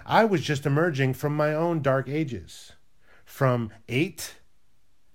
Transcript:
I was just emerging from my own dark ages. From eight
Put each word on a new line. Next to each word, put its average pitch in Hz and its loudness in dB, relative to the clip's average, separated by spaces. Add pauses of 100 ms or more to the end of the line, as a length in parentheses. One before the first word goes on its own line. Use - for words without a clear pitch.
I 196 6
was 190 2
just 147 -2
emerging 139 2
from 147 -4
my 151 0
own 165 0
dark 131 0
ages. 127 -6 (500)
From 123 0 (160)
eight 151 -4 (800)